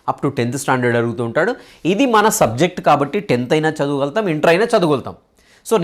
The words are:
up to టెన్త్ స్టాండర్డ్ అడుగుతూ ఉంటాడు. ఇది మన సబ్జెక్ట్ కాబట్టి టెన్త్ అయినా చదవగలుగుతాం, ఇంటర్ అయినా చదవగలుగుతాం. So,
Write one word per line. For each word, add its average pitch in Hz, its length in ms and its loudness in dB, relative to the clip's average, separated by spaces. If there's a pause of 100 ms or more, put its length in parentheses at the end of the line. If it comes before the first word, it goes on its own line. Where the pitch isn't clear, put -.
(120)
up - 120 -8
to 143 60 0 (100)
టెన్త్ 123 240 -2
స్టాండర్డ్ 123 380 0
అడుగుతూ 117 280 -4
ఉంటాడు. 180 240 -2 (400)
ఇది 269 120 2 (100)
మన 214 120 4 (140)
సబ్జెక్ట్ 139 480 0
కాబట్టి 143 300 0 (120)
టెన్త్ 123 260 0
అయినా 156 220 0
చదవగలుగుతాం, 143 540 -2
ఇంటర్ 160 200 2
అయినా 220 200 0
చదవగలుగుతాం. 143 420 0 (520)
So, - 160 0